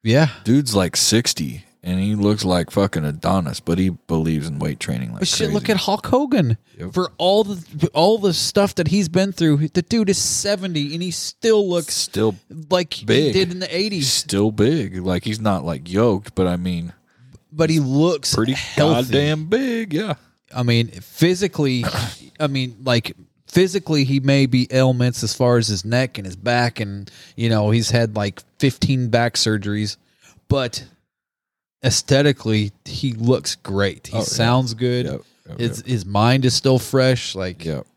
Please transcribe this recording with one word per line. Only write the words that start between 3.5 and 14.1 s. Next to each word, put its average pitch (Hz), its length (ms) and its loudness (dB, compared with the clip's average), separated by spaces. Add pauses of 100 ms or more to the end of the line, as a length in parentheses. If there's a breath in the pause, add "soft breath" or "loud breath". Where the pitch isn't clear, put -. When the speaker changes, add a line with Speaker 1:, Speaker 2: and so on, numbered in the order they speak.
Speaker 2:
but 85 180 -2
he 95 100 2
believes 80 580 -2
in 71 120 -8
weight 76 220 -4
training - 320 -6
like - 80 -12
Speaker 1:
But 190 80 -2
shit, - 180 -2
Speaker 2:
crazy. - 80 -2
Speaker 1:
look 208 160 -2
at 196 80 2
Hulk 202 280 -2
Hogan. 247 520 2 (200)
Speaker 2:
Yep. 92 140 -10
Speaker 1:
For 180 240 -4
all 196 280 2
the, 165 500 -4
all 196 240 4
the 190 160 2
stuff - 400 0
that 165 140 0
he's 185 200 2
been 190 240 0
through, 156 360 2
the - 140 0
dude 220 280 0
is 185 80 2
seventy, 180 760 -2
and 165 100 -6
he 185 80 -6
still 208 580 0
looks 170 260 -2
Speaker 2:
Still - 400 0 (360)
Speaker 1:
like 180 220 0
he - 140 -10
Speaker 2:
big. 131 260 2
Speaker 1:
did 185 180 0
in 180 100 -8
the 170 140 -8
eighties. 196 300 -4
Speaker 2:
He's 127 80 -2